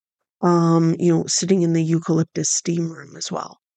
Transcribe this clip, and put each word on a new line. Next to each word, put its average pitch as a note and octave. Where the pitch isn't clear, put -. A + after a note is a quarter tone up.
um, E3
you F3
know, E3
sitting F#3
in E3
the E3
eucalyptus D#3+
steam E3+
room D#3+
as -
well -